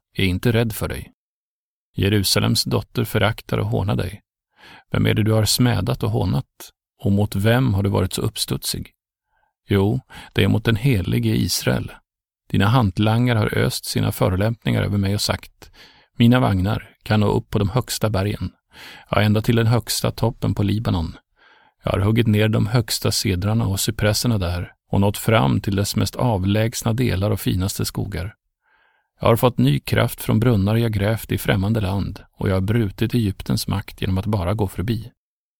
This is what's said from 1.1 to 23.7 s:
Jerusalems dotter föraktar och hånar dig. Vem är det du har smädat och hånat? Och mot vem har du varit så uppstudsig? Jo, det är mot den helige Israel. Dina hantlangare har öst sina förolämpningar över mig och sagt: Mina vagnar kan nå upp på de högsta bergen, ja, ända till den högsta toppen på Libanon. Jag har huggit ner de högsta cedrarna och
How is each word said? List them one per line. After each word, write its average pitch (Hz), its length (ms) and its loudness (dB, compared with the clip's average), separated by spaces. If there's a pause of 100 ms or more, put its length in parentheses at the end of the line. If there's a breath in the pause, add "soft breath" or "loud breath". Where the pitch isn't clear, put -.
Jerusalems 104 680 2
dotter 117 400 -2
föraktar 110 540 -2
och 104 80 -2
hånar 107 300 -2
dig. 98 260 -6 (720 loud breath)
Vem 104 140 2
är 107 80 2
det 107 80 0
du 107 100 2
har 110 120 2
smädat 113 580 0
och 107 80 -2
hånat? 113 640 -4 (300)
Och 101 100 0
mot 101 220 0
vem 113 400 2
har 98 80 0
du 101 80 0
varit 98 220 0
så - 100 -4
uppstudsig? - 680 -6 (800)
Jo, 104 320 2 (320 loud breath)
det 98 120 2
är 98 40 4
mot 104 160 2
den 113 120 2
helige 113 600 0
Israel. - 560 -2 (580)
Dina 98 160 2
hantlangare 113 720 2
har 110 200 0
öst 123 260 -2
sina 107 280 -2
förolämpningar 107 720 0
över 101 160 0
mig 98 160 0
och 104 60 -2
sagt: - 500 -6 (460 loud breath)
Mina 123 240 6
vagnar 107 500 0 (120)
kan 107 180 2
nå 104 60 4
upp 107 240 0
på 110 80 0
de 101 100 2
högsta - 420 -2
bergen, 95 420 -4 (580 loud breath)
ja, 101 120 2
ända 107 200 2
till 117 140 2
den 113 100 2
högsta 113 440 0
toppen 110 440 -2
på 107 80 -2
Libanon. 101 540 -2 (640 soft breath)
Jag - 100 -2
har - 60 0
huggit 110 280 2
ner 107 220 4
de 110 180 0
högsta 110 460 -2
cedrarna 104 540 0
och 95 140 -2